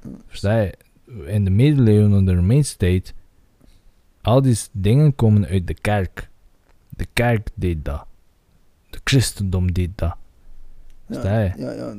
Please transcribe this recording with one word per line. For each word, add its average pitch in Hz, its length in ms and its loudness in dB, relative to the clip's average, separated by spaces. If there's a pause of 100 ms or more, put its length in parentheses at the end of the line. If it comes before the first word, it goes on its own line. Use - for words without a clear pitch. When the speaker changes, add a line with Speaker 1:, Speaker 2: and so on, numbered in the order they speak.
Speaker 1:
Ja. - 60 -18 (180)
Speaker 2:
Versta 107 340 -4
je? 95 140 -2 (520)
In 104 180 0
de 95 60 0
middeleeuwen, 107 640 4
onder 95 220 4
de 90 60 2
Romeinse 123 360 2
tijd, 92 380 0 (1080)
al 123 220 2
die 131 120 4
s-, - 180 -8
dingen 123 420 2
komen 107 320 4
uit 92 200 -2
de 82 80 -6
kerk. 104 540 -4 (600)
De - 240 -10
kerk 117 420 0
deed 85 300 -4
dat. 73 220 -8 (840)
De - 140 -16
christendom 92 680 0
deed 87 220 -2
dat. 82 220 -4 (880)
Speaker 1:
Ja, 226 140 -12
Speaker 2:
Versta 110 200 0
je? 95 160 -2
Speaker 1:
ja, 123 160 -10
ja, 117 160 -10
er 113 100 -14